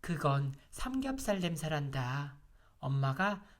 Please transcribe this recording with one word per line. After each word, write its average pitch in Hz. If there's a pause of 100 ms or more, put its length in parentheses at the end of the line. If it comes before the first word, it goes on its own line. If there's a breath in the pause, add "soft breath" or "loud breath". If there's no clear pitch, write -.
그건 139 (160 loud breath)
삼겹살 262
냄새란다. 143 (420 soft breath)
엄마가 139 (160 loud breath)